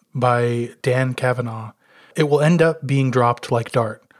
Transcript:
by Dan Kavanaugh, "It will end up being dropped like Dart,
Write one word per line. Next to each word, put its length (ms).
by 540
Dan 340
Kavanaugh, 580
"It 140
will 100
end 220
up 260
being 240
dropped 400
like 220
Dart, 280